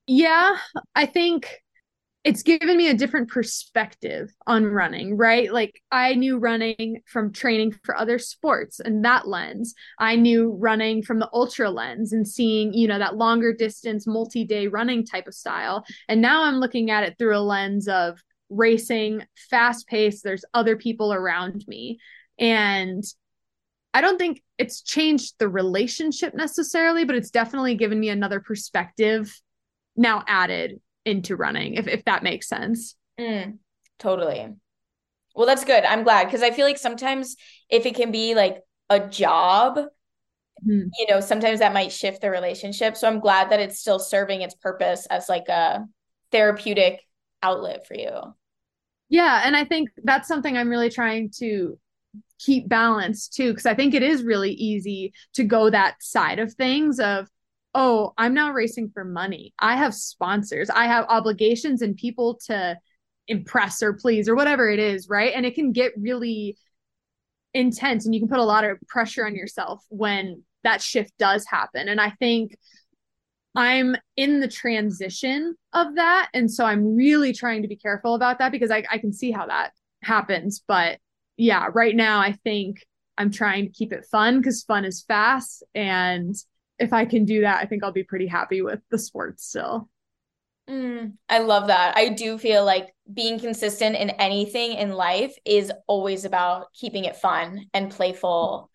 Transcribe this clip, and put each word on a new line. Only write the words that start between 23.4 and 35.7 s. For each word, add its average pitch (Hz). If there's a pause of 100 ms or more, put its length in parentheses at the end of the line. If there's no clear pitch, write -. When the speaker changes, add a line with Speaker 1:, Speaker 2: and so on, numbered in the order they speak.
Speaker 1:
I 262
don't 370
think 349 (140)
it's -
changed 302
the 208
relationship 196
necessarily, 330
but 254
it's -
definitely 240
given 214
me 220
another 202
perspective 214 (600)
now 220
added 185 (240)
into 196
running, 143
if, 208
if 214
that 202
makes 175
sense. 226 (240)
Speaker 2:
Mm, 214 (400)
totally. 160 (840)
Well, 233
that's 254
good. 226